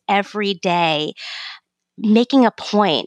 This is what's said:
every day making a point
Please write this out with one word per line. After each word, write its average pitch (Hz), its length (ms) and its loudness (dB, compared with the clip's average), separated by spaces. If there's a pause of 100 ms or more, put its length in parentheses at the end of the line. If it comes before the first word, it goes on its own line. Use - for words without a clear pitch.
every 202 460 -2
day 165 580 -2 (920)
making 233 440 4
a 208 40 2
point 196 560 -2